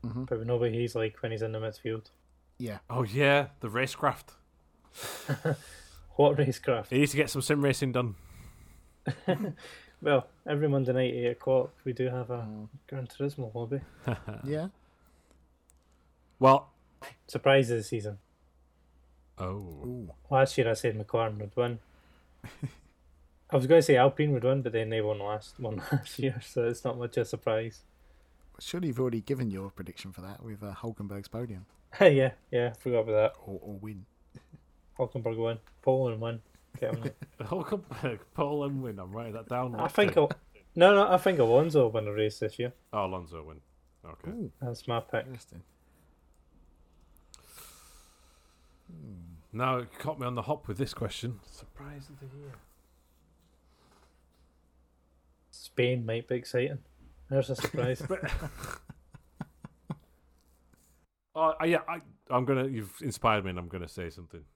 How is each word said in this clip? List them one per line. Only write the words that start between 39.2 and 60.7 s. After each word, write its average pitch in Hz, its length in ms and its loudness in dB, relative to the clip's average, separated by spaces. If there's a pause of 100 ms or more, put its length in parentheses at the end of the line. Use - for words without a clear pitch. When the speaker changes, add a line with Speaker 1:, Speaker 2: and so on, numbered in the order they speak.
Speaker 3:
that 113 160 -12
down. 123 280 -2
Speaker 2:
I - 60 -4
Speaker 3:
Next - 120 -4
Speaker 2:
think 202 200 6
Speaker 3:
time. 156 100 8
Speaker 2:
Al-, - 60 0 (460)
no, 185 180 10
no, 202 180 6
I 180 40 8
think 180 220 4
Alonso 135 460 6
will 110 80 4
win 110 120 0
the 104 80 -4
race 107 280 0
this - 180 -4
year. 123 140 -4 (200)
Speaker 3:
Oh, 104 140 0
Alonso 85 360 -8
win. 76 180 -16 (440)
Okay. 82 260 -14
Speaker 1:
Ooh. 220 200 -8 (100)
Speaker 2:
That's 123 260 -8
my 117 140 -2
pick. - 260 -6
Speaker 1:
Interesting. 120 360 -18 (3250)
Hmm. 92 640 -18
Speaker 3:
Now, 127 220 0
you 120 80 -6 (120)
caught 147 220 -8
me 123 60 -6
on 123 80 -6
the 117 80 -4
hop 151 260 -4
with 101 100 -6
this 131 160 -4
question. 113 460 -8 (100)
Surprise 139 600 -18
of 139 100 -20
the 135 160 -18
year. 143 160 -18 (3000)
Speaker 2:
Spain 123 560 -2
might 113 220 -6
be 127 80 -2
exciting. 127 420 -2 (520)
There's 135 200 2
a 127 60 -2
surprise. 127 500 -2
Speaker 3:
<laughs> - 20 -8
But, 185 220 -4 (3000)